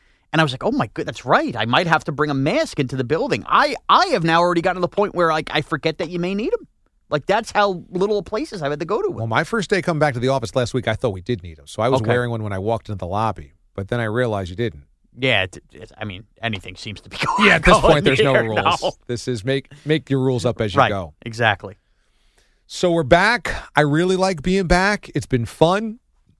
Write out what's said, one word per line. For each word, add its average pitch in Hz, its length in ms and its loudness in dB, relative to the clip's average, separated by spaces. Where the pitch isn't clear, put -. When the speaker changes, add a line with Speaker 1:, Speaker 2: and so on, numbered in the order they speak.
Speaker 1:
And 160 80 4
I - 20 6
was 143 80 0
like, 127 140 -10
"Oh 214 60 0
my 220 160 -2
good, - 200 -8
that's - 180 -10
right. 147 300 2
I 110 100 -2
might 143 220 2
have 160 160 2
to 170 80 -6
bring 147 180 -2
a 143 40 -2
mask 156 480 -2
into 131 160 -4
the 127 80 -2
building." 156 420 -2
I, 262 280 2
I 339 200 4
have 202 180 0
now 165 160 4
already 175 200 2
gotten 180 140 0
to 180 60 -6
the 170 80 0
point - 260 -2
where, 170 140 2
like, 156 240 -2
I 151 80 2
forget 160 380 -4
that 165 100 -6
you 175 100 -4
may 185 160 -2
need 254 180 -2
'em. 427 140 -4
Like, 147 180 -4
that's 208 240 0
how 202 400 0
little 202 300 0
places 220 400 -8
I've 143 100 -2
had 151 100 -4
to 170 40 -6
go 208 160 -2
to. 415 80 -2
Speaker 2:
Well, 110 160 -6
my 135 200 2
first 220 240 -2
day 185 120 2
coming 156 180 0
back 147 160 2
to 123 40 -6
the 123 80 0
office 131 260 -2
last 123 200 -2
week, 127 120 -2
I 110 100 -2
thought 110 180 -2
we 92 80 -12
did - 220 -6
need 82 160 -16
'em. 73 60 -20
So - 160 -8
I 113 60 2
was 131 140 2
Speaker 1:
Okay. 107 80 -2
Speaker 2:
wearing 123 200 0
one 113 140 -6
when 104 80 -6
I 95 80 -4
walked 107 300 -4
into 104 100 -6
the 90 80 -8
lobby, 98 460 -4
but 98 140 -8
then 120 140 -2
I - 20 -2
realized 107 460 -2
you 90 80 -14
didn't. 87 260 -6
Speaker 1:
Yeah, 123 260 2
it, 95 140 -8
it, 73 260 -20
I 107 60 -12
mean, 101 220 -12
anything 98 340 -8
seems 104 260 -14
to - 80 -20
be - 80 -18
<laughs> - 80 -4
going 214 220 2
Speaker 2:
Yeah, 180 80 6
at 160 80 0
this - 80 6
Speaker 1:
going - 100 6
Speaker 2:
point, 147 120 2
there's 135 140 2
no 139 140 4
Speaker 1:
here 123 100 2
Speaker 2:
rules. 110 140 -2
Speaker 1:
now. 190 80 0
Speaker 2:
This 123 220 -6
is 113 160 -6
make, 135 260 -4
make 156 240 -2
your 139 100 0
rules 131 260 0
up 117 140 -2
as 107 160 -2
you 139 40 4
Speaker 1:
Right, 117 100 6
Speaker 2:
go. 95 320 -6
Speaker 1:
exactly. 110 560 -2
Speaker 2:
So - 240 0
we're 170 120 2
back. 175 460 4
I 151 40 6
really 170 360 2
like 185 260 0
being 185 240 0
back. 190 480 2
It's 143 100 -4
been 117 200 -2
fun. 208 540 2